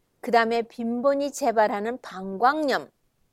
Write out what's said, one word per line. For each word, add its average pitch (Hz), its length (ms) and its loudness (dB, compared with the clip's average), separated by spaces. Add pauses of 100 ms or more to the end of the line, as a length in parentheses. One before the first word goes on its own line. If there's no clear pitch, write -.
(220)
그다음에 233 420 2
빈번히 247 680 -2
재발하는 220 680 0
방광염, 196 880 -2 (440)